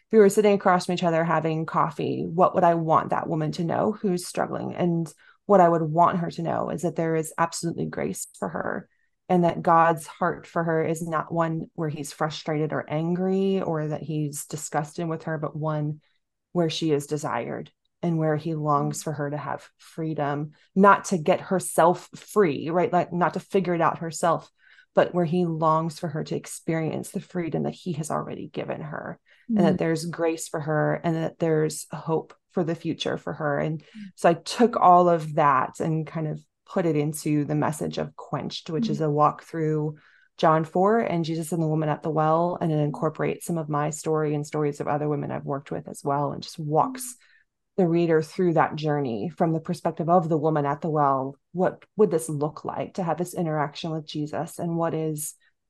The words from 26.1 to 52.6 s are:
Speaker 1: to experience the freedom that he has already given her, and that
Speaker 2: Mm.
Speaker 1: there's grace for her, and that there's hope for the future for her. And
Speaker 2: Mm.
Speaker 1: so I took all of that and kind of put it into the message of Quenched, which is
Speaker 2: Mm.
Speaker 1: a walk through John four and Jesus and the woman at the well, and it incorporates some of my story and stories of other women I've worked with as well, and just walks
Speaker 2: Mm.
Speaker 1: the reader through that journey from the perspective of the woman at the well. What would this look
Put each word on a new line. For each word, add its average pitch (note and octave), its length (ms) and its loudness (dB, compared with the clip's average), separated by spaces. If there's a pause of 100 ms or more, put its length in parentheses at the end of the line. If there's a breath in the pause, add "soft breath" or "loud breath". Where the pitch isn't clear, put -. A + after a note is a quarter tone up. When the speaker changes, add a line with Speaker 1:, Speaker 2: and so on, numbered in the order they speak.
Speaker 1:
to D3+ 140 -6
experience - 720 -6
the F#3 100 -6
freedom E3 440 -6
that - 100 -4
he F3+ 200 -8
has D#3 160 -6
already - 380 -6
given - 340 -8
her, - 360 -10 (300 soft breath)
and A3 100 0
that F#3+ 160 6
Speaker 2:
Mm. F3+ 40 -2
Speaker 1:
there's E3 260 0
grace E3 440 -4
for E3 120 -6
her, D3+ 420 0
and E3 140 0
that D#3+ 220 -6
there's D#3 540 0
hope D#3 420 -4 (180)
for F#3 100 0
the E3 140 -2
future - 400 -4
for - 160 -8
her. D3 260 -2
And D#3 240 -2
Speaker 2:
Mm. G#3 320 -18
Speaker 1:
so - 140 2
I E3+ 60 6
took - 420 2
all F3+ 320 8
of D#3 260 2
that C#3+ 460 2
and D#3+ 260 -2
kind D#3 220 -6
of D3+ 160 -8 (220)
put F#3 200 0
it D#3+ 100 4
into D3 480 0
the D3+ 120 -2
message D3+ 420 -2
of D3+ 180 -4
Quenched, - 540 -8
which D#3+ 180 0
is D3+ 120 -2
Speaker 2:
Mm. D#3 60 0
Speaker 1:
a D3 40 2
walk D3 320 2
through D#3 540 -2 (400 soft breath)
John D#3+ 280 4
four G3+ 360 2
and E3+ 240 0
Jesus D#3+ 280 -4
and E3 100 0
the D#3 60 2
woman D#3 200 0
at D3 140 -2
the E3+ 80 -4
well, D#3+ 500 2
and E3 100 0
it D3+ 80 2
incorporates D3+ 680 -2
some E3+ 120 -2
of D#3 100 -6
my D3+ 220 0
story D#3 440 -2
and D3 120 -4
stories D3 340 -2
of - 80 -6
other D3 200 0
women C#3+ 240 -4
I've C#3+ 120 -6
worked C#3+ 280 -6
with D3+ 160 -8
as - 160 -14
well, C#3+ 280 0
and - 100 -10
just - 160 -14
walks D#3+ 440 0
Speaker 2:
Mm. - 160 -12 (580 soft breath)
Speaker 1:
the F3+ 120 4
reader E3 340 4
through F3 320 0
that D#3 220 2
journey D3 520 -2
from D#3+ 240 0
the D#3+ 80 -2
perspective D#3+ 480 -4
of E3+ 200 4
the D#3+ 100 2
woman D3+ 260 0
at C#3+ 160 -2
the F3 80 -4
well. C#3 480 0 (160)
What F3 320 -2 (120)
would G3+ 160 6
this D#3+ 160 0
look D3+ 360 -4